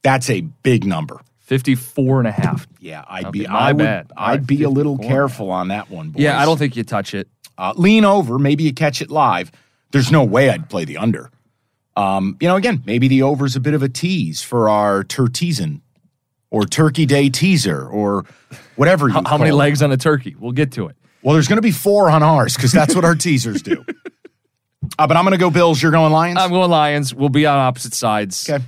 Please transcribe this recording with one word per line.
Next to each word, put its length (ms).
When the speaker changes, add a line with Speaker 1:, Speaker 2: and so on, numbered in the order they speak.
Speaker 1:
That's 280
a 120
big 240
number. 340
Speaker 2:
Fifty-four 800
and 80
a 40
half. 340
Speaker 1:
Yeah, 280
I'd 180
Speaker 2:
Okay, 140
Speaker 1:
be, 60
Speaker 2:
my 120
Speaker 1:
I 140
would, 60
Speaker 2:
bad. 380
All 100
Speaker 1:
I'd 40
Speaker 2:
right, 60
Speaker 1:
be 160
a 80
little 260
Speaker 2:
fifty-four 140
and 100
a 20
half. 80
Speaker 1:
careful 200
on 180
that 220
one, 200
boys. 120
Speaker 2:
Yeah, 180
I 40
don't 140
think 180
you 80
touch 280
it. 160
Speaker 1:
Uh, 180
lean 280
over, 340
maybe 260
you 80
catch 300
it 80
live. 400
There's 220
no 120
way 240
I'd 220
play 140
the 120
under. 340
Um, 440
you 80
know, 80
again, 300
maybe 220
the 140
over's 340
a 40
bit 140
of 80
a 60
tease 540
for 260
our 360
Terteasen 760
or 140
Turkey 420
Day 220
teaser 580
or 380
whatever 320
you 60
Speaker 2:
How, 100
how 140
many 120
Speaker 1:
call 100
it. 40
Speaker 2:
legs 180
on 100
a 40
turkey? 420
We'll 140
get 200
to 160
it. 80
Speaker 1:
Well, 120
there's 140
gonna 140
be 80
four 400
on 120
ours 340
'cause 160
that's 220
what 100
our 100
teasers 480
do. 280
Speaker 2:
<laughs> 40
Speaker 1:
Uh, 80
but 100
I'm 80
gonna 140
go 100
Bills. 320
You're 120
going 200
Lions? 260
Speaker 2:
I'm 120
going 180
Lions. 460
We'll 140
be 180
on 100
opposite 380
sides. 560
Speaker 1:
Okay. 180